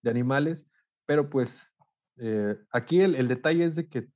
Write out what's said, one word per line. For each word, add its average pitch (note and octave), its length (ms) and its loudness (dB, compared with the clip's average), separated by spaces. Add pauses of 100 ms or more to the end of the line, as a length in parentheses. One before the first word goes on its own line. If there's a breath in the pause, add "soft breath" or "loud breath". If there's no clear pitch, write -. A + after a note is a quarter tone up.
de A#2+ 80 0
animales, C3+ 540 0 (420)
pero D3 240 0
pues, - 420 -4 (460)
eh, G#2 380 -2 (140)
aquí C#3+ 300 2
el, F#3+ 140 4
el C3 140 0
detalle D#3 360 0
es D#3+ 120 -2
de D#3+ 120 -6
que A#2+ 280 -8